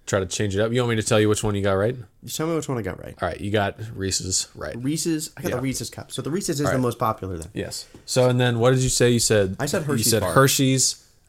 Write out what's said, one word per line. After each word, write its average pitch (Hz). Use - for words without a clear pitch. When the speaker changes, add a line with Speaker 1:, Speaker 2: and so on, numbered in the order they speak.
Speaker 1:
try 104
to 92
change 98
it 101
up? 113
You 123
want 120
me 113
to -
tell 110
you 107
which 104
one 104
you 98
got 98
right? 107
Speaker 2:
You 117
tell 156
me 165
which 151
one 127
I 113
got 90
right. -
Speaker 1:
All 90
right. -
You 98
got 101
Reese's 95
right. -
Speaker 2:
Reese's. 156
I 143
got 156
Speaker 1:
Yeah. 127
Speaker 2:
the 123
Reese's 127
Cup. -
So 131
the 135
Reese's 170
is 143
Speaker 1:
All -
Speaker 2:
the 131
Speaker 1:
right. 127
Speaker 2:
most 120
popular 95
then. 82
Speaker 1:
Yes. -
So, 123
and 123
then 123
what 123
did 131
you 127
say? 123
You 120
said 98
Speaker 2:
I 135
said 156
Speaker 1:
you 143
Speaker 2:
Hershey's 117
Speaker 1:
said 107
Speaker 2:
bar. 90
Speaker 1:
Hershey's, 135